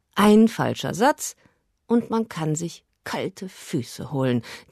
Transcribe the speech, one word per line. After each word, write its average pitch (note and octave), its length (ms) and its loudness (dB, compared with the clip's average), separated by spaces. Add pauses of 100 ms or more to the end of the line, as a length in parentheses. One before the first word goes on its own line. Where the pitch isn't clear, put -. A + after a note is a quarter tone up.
(140)
ein G#3+ 340 6
falscher C3+ 460 -4
Satz C4 420 0 (500)
und A#3 220 0
man A3+ 220 -4
kann D#3 240 -2
sich E3 300 -8 (200)
kalte F#3 460 -6
Füße - 640 -8
holen, C3 280 0 (320)